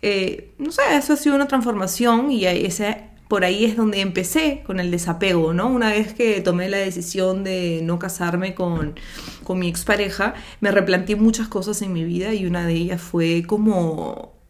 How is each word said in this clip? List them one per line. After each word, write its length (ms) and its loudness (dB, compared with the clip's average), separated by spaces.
Eh, 560 -2
no 140 -6
sé, 100 0
eso 180 4
ha 40 4
sido 180 4
una 120 4
transformación 840 2
y 140 2
ese, 640 -2
por 160 2
ahí 220 2
es 100 2
donde 260 2
empecé 640 0
con 140 -4
el 120 0
desapego, 640 2
¿no? 140 2
Una 240 2
vez 220 0
que 280 2
tomé 280 0
la 80 -2
decisión 680 -2
de 400 -2
no 160 -2
casarme 560 -4
con, 400 -2
con 160 -4
mi 80 0
expareja, 680 -2
me 100 2
replanteé 440 2
muchas 320 2
cosas 340 -4
en 120 -4
mi 100 -2
vida 300 -2
y 120 -2
una 200 -2
de 80 2
ellas 280 -2
fue 440 0
como 880 0